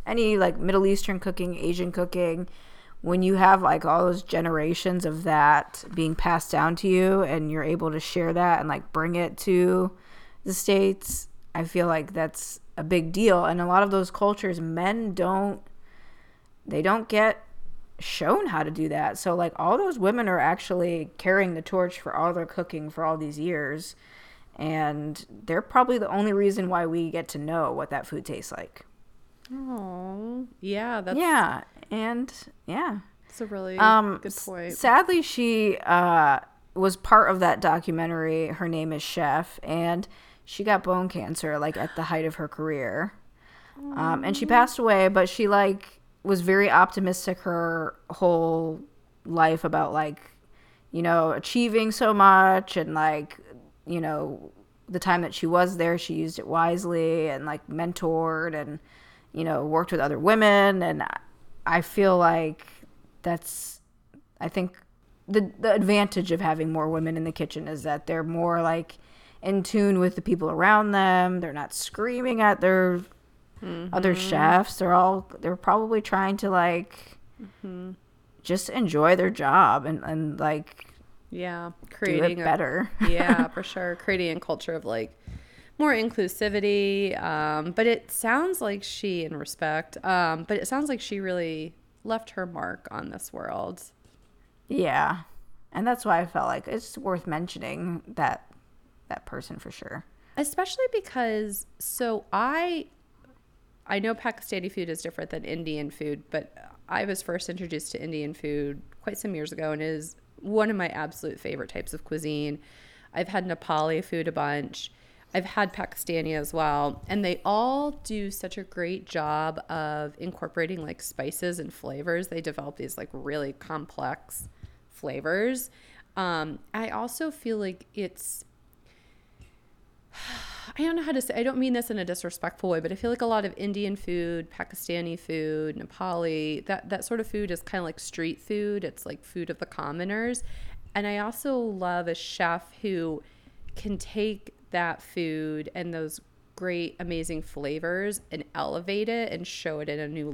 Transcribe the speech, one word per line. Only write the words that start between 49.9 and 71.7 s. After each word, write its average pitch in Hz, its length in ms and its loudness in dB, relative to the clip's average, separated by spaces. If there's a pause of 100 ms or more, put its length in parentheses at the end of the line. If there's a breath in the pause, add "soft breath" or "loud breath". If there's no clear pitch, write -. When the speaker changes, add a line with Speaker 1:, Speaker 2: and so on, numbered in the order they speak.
Speaker 1:
like, 151 260 -2 (720 soft breath)
you 165 100 -2
know, 170 300 4
achieving 220 600 2
so 220 220 4
much 190 640 8
and, 156 160 -2
like, 156 440 0 (500)
you 165 140 -4
know, 147 500 -6 (360)
the 180 120 -6
time 175 220 2
that 165 120 -4
she - 140 -4
was 180 300 4
there, 170 200 2
she 170 160 -6
used 160 260 -4
it - 80 -8
wisely 165 840 0
and, 139 160 -6
like, 151 220 -8
mentored 160 840 -2
and, 147 260 -8 (540 soft breath)
you 160 100 -4
know, 151 220 0
worked 160 260 2
with 165 100 2
other 139 180 0
women. 202 640 8
And 160 200 0
I, - 140 -6 (480)
I 165 160 2
feel 190 360 4
like 165 500 2 (540)
that's, - 600 -6 (600)
I - 80 -4
think 185 280 -4 (500)
the, 196 320 2
the 220 140 2
advantage 202 580 4
of 165 100 2
having 160 300 2
more 156 180 0
women 160 260 0
in 160 80 -2
the 160 80 -4
kitchen 151 360 -6
is 147 160 -8
that 151 240 -4
they're 160 160 -2
more, 170 380 0
like, 165 360 -2 (440 soft breath)
in 196 220 0
tune 202 360 4
with 180 160 4
the 175 60 -8
people 170 300 0
around 208 400 6
them. 185 480 4
They're 165 140 -6
not 147 200 -8